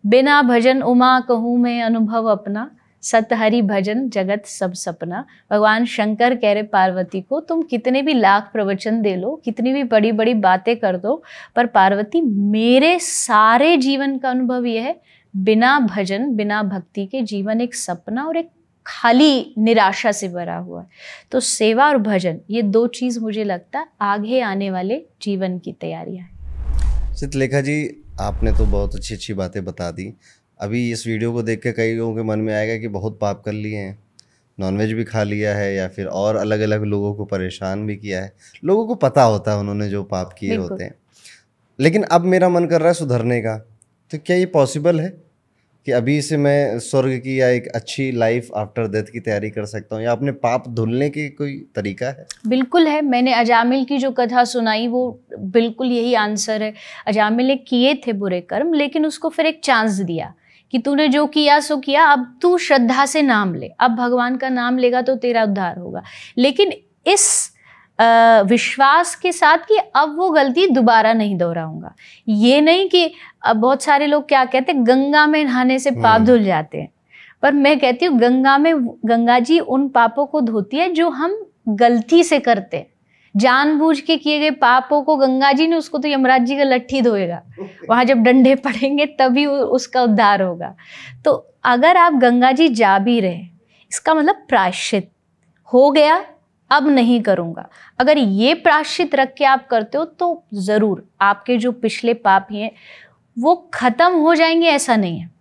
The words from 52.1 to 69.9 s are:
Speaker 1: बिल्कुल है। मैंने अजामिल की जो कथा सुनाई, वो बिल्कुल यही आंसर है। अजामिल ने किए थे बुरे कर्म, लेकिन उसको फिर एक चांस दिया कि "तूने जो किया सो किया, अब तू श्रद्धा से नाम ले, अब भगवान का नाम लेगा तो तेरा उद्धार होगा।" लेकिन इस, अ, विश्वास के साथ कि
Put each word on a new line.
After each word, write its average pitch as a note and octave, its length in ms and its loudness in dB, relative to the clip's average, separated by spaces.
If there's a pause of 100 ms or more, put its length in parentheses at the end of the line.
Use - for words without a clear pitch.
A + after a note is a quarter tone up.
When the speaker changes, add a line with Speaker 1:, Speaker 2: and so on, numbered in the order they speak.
Speaker 1:
बिल्कुल C4 400 0
है। D4+ 140 -2
मैंने B3+ 320 0
अजामिल A#3+ 520 2
की C#4 120 -4
जो C4 140 -2
कथा B3 320 0
सुनाई, A3+ 440 -2
वो A#3+ 320 -4 (200)
बिल्कुल A3+ 520 -2
यही A#3+ 220 -2
आंसर G#3+ 500 -2
है। G#3+ 100 -8 (340)
अजामिल A3 400 0
ने C4+ 80 2
किए C4 400 0
थे A#3+ 180 -6
बुरे F#3+ 280 -4
कर्म, C#4 320 -4
लेकिन D4 320 -2
उसको D#4 240 -6
फिर D#4+ 160 -4
एक D#4+ 180 -4
चांस A3 280 0
दिया F3 420 -6 (380)
कि B3+ 80 -2
"तूने C#4+ 280 0
जो C#4+ 180 2
किया D4 340 2
सो D4 180 -4
किया, C#4 280 2
अब C4+ 360 0
तू F4 160 4
श्रद्धा C4+ 480 2
से D4+ 160 0
नाम G#3 340 2
ले, - 120 -10 (120)
अब A#3 160 2
भगवान B3 420 -2
का C4 120 -6
नाम B3 280 -2
लेगा B3 240 2
तो B3+ 140 0
तेरा A#3 280 0
उद्धार G3 340 -4
होगा।" F3 260 -12 (340)
लेकिन C#4 360 2 (340)
इस, - 460 0 (460)
अ, A3+ 460 6
विश्वास C4+ 720 2
के F4+ 160 -4
साथ E4 260 4
कि G#4+ 200 0 (180)